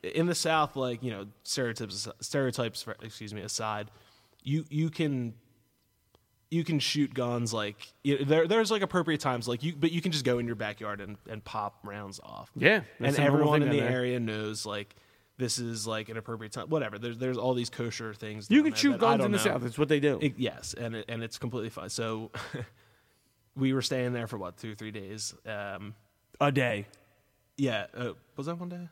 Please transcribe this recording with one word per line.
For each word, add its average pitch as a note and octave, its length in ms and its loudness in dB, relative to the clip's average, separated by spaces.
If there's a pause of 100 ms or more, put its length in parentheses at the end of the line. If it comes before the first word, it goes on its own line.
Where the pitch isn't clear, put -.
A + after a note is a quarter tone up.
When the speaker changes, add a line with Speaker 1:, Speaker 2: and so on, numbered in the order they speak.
Speaker 1:
in D#3+ 220 0
the F3 100 2
South, D#3 400 2
like, B2 280 -4
you A#2+ 80 -4
know, G2+ 160 -8 (160)
stereotypes, A2+ 640 -4 (140)
stereotypes, C3 640 -2 (160)
excuse G#2+ 320 -12
me, G#2 80 -8
aside, G#2+ 500 -4 (520)
you, D3+ 260 0
you D#3 200 0
can, C3+ 440 -2 (1160)
you E3 140 0
can D#3 160 0
shoot C#3 340 0
guns, A#2+ 400 0
like, G#2 240 -2 (260)
you, C#3 220 2
there, D#3 220 6
there's, G#3+ 240 4
like, G#3+ 100 2
appropriate E3 400 2
times, A#2+ 260 0
like, A#2+ 160 -2
you, E3 120 0
but D#3 160 2
you E3+ 100 0
can F#3 100 0
just D3 140 -2
go B2 140 4
in A#2+ 80 -2
your A#2 80 -2
backyard G#2 440 -4
and, G2+ 180 -10 (120)
and G#2+ 140 -8
pop G#2 400 -6
rounds G2+ 400 -10
off. - 320 -14
Speaker 2:
Yeah, F#3+ 220 6
Speaker 1:
And E3+ 60 0 (160)
Speaker 2:
that's C#3 180 2
the D3 60 4
normal C#3+ 180 8
Speaker 1:
everyone D3+ 200 6
Speaker 2:
thing C#3+ 80 4
Speaker 1:
in C#3+ 60 4
Speaker 2:
down C3+ 100 4
Speaker 1:
the A#2 60 2
Speaker 2:
there. B2+ 80 2
Speaker 1:
area B2 200 0
knows, G#2+ 460 -2
like, G#2 300 -6 (420)
this B2 220 -2
is, A#2 280 -6
like, A2 220 -4
an A2+ 80 -8
appropriate A2 340 -10
time, - 180 -8
whatever. B2 280 0
There's, A#2 220 -6
there's B2+ 180 -2
all B2+ 160 2
these A#2+ 160 0
kosher A2+ 460 -6
things G#2+ 340 -10
Speaker 2:
You A3+ 80 10
Speaker 1:
down D4+ 80 10
Speaker 2:
can D#4 60 4
Speaker 1:
there A3 60 -2
Speaker 2:
shoot C#4 220 6
Speaker 1:
that A#3 60 6
I A3+ 60 8
Speaker 2:
guns A#3 80 6
Speaker 1:
don't - 80 4
Speaker 2:
in - 60 4
the - 40 2
Speaker 1:
know. - 60 2
Speaker 2:
South. - 220 2
It's A#2 120 -4
what D3 100 4
they D3 120 4
do. C#3+ 220 4
Speaker 1:
It, C#3+ 160 2
yes, A#2 360 -4
and A#2 220 -6
it, A2 120 -8
and A#2 160 -6
it's A2+ 140 -10
completely A2+ 320 -4
fine. F#2+ 200 -10
So, A2 420 -4 (640)
<laughs> - 640 -20
we C3+ 180 2
were C3 80 0
staying B2 320 -2
there A#2 140 -4
for, A2+ 100 -8
what, F2+ 200 -8
two, A2 180 -10
three G#2+ 160 -12
days? G#2 420 -10 (120)
Um, G2+ 480 -8 (460)
Speaker 2:
A C#3+ 120 6
day. A#2+ 360 0 (680)
Speaker 1:
yeah, A2+ 280 0 (100)
uh, A#2+ 180 -4 (220)
was C#3+ 120 -8
that E3+ 100 -6
one F3 120 -10
day? F3 220 -12